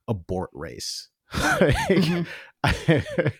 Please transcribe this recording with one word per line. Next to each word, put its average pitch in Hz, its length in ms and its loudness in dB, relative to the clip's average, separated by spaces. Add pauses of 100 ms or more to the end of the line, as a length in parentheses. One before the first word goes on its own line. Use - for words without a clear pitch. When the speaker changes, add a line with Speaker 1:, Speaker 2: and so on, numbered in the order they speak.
Speaker 1:
abort 92 460 -4
race. - 560 -12 (220)
<laughs> - 60 -4 (240)
Like, 147 140 6
Speaker 2:
Mm-hmm. 175 460 2 (420)
Speaker 1:
<laughs> - 640 2 (120)